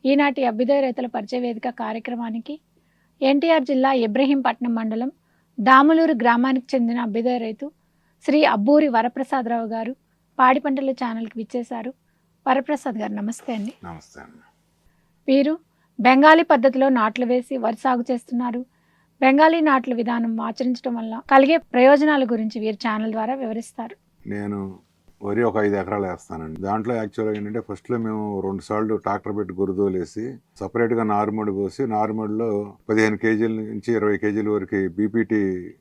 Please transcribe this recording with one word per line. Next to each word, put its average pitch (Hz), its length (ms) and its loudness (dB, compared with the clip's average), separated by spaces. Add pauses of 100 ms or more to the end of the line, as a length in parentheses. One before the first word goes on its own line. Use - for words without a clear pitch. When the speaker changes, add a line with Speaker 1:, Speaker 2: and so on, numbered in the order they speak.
Speaker 1:
ఈనాటి 277 400 2
అభ్యుదయ 247 360 2
రైతుల 254 240 -2
పరిచయ 233 340 -6
వేదిక 240 300 -6
కార్యక్రమానికి 233 920 -8 (600)
ఎన్టీఆర్ 285 420 4
జిల్లా 269 280 2
ఇబ్రహీంపట్నం 247 840 0
మండలం 226 360 -4 (480)
దాములూరు 294 520 6
గ్రామానికి 247 640 0
చెందిన 240 240 0
అభ్యుదయ 233 380 -2
రైతు 233 340 -8 (540)
శ్రీ 294 180 4
అబ్బూరి 285 440 4
వరప్రసాదరావు 233 800 -2
గారు 226 280 -8 (440)
పాడి 262 200 6
పంటలు 269 320 -2
ఛానల్కి 226 460 -6
విచ్చేశారు. 233 560 -8 (540)
వరప్రసాద్ 262 480 -2
గారు, 214 180 -6
నమస్తే 208 400 -8
అండి. 214 200 -8 (120)
Speaker 2:
నమస్తే - 360 -16
అండి. - 180 -20 (920)
Speaker 1:
వీరు 285 240 2 (420)
బెంగాలీ 277 440 8
పద్ధతిలో 269 460 4
నాట్లు 240 360 0
వేసి 247 320 -2
వరి 226 180 -2
సాగు 247 360 0
చేస్తున్నారు. 247 540 -4 (560)
బెంగాలీ 302 400 6
నాట్ల 269 320 2
విధానం 233 480 -4
ఆచరించడం 240 540 -4
వల్ల 226 260 -8 (100)
కలిగే 277 260 6
ప్రయోజనాల 277 640 4
గురించి 220 360 -4
వీరు 214 160 -4
ఛానల్ 220 360 -4
ద్వారా 220 220 -4
వివరిస్తారు. 233 640 -10 (340)
Speaker 2:
నేను 101 560 -8 (380)
వరి 101 200 0
ఒక 113 140 0
ఐదు 104 180 2
ఎకరాలు 98 320 -4
వేస్తానండి. 80 540 -10
దాంట్లో 107 340 -4
యాక్చువల్‌గా 107 420 -4
ఏంటంటే, 104 220 -8
ఫస్ట్లో 107 380 -8
మేము 107 440 -6
రెండు 95 200 -6
సార్లు 110 340 -2
ట్రాక్టర్ 101 420 -6
పెట్టి 95 160 -6
గురుదోలేసి, 98 840 -4 (240)
సపరేట్గా 113 440 -2
నారుమడి 107 480 -2
పోసి, 98 360 -4
నారుమడిలో 107 880 -4 (160)
పదిహేను 110 280 2
కేజీల 110 340 0
నుంచి 110 420 -6
ఇరవై 104 240 0
కేజీల 104 320 -2
వరకు 98 380 -2
బీపీటీ 98 920 -2